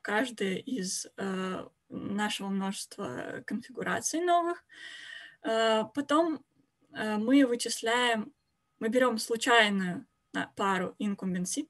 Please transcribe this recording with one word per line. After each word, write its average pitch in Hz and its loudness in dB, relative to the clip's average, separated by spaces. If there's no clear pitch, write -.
каждое 208 -2
из, 190 -6
э, 185 -6
нашего 202 -4
множества 190 -6
конфигураций 226 -4
новых. 349 2
Э, 220 2
потом, 294 2
э, 214 -2
мы 262 6
вычисляем, 233 0
мы 226 0
берем 247 4
случайную, 208 2
а, 185 -2
пару 190 0
incumbent 190 -2
seed, 302 -6